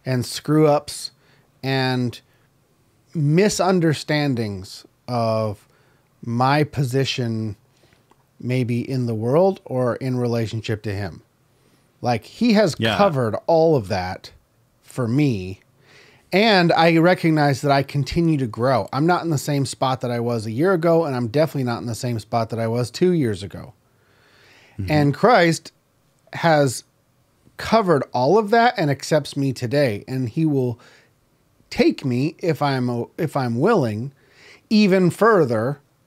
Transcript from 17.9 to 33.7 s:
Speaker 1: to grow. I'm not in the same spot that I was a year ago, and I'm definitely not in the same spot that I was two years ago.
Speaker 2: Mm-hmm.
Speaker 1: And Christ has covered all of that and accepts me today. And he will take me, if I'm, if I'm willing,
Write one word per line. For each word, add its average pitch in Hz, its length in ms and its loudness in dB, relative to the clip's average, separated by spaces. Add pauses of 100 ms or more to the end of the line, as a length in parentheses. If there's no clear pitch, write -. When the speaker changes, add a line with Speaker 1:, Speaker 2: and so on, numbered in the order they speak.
Speaker 1:
to 131 80 -2
grow. 117 460 0
I'm 139 140 0
not 175 160 2
in 165 80 -4
the 147 80 0
same 139 280 -2
spot 127 340 -4
that 123 100 -4
I 120 80 -2
was 117 280 -4
a 113 40 -6
year 156 220 0
ago, 165 320 2
and 139 100 -4
I'm 123 140 -2
definitely 147 360 0
not 117 160 -4
in 95 60 -10
the 117 80 -6
same 120 240 -6
spot 113 320 -4
that 110 80 -6
I 117 80 -2
was 117 240 -2
two 180 220 0
years 113 300 -2
ago. 87 320 -16 (1040)
Speaker 2:
Mm-hmm. 95 120 -6
Speaker 1:
And 147 240 2
Christ 180 580 2 (600)
has 147 520 2 (720)
covered 185 440 2 (100)
all 139 260 2
of 208 120 0
that 233 280 4
and 151 120 0
accepts 143 460 -2
me 139 160 -2
today. 120 560 -2
And 131 200 -6
he 160 180 -2
will 127 340 -2 (920)
take - 340 0
me, 131 340 -2
if 160 240 -2
I'm, 123 440 -2 (120)
if 160 180 -6
I'm 120 240 -2
willing, 139 520 0 (580)